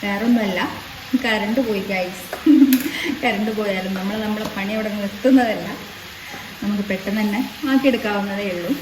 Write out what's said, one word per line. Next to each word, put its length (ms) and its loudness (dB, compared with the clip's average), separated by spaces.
വേറൊന്നുമല്ല, 640 2
കറണ്ട് 360 0
പോയി 200 0
ഗൈസ്. 720 -2
<laughs> 500 -2
കറണ്ട് 280 0
പോയാലും 440 -2
നമ്മൾ 220 -4
നമ്മളെ 280 -2
പണി 160 -4
അവിടെ 160 -2
നിർത്തുന്നതല്ല, 800 2
നമുക്ക് 260 0
പെട്ടെന്ന് 320 -2
തന്നെ 300 0
ആക്കിയെടുക്കാവുന്നതേ 840 2
ഉള്ളൂ. 180 -4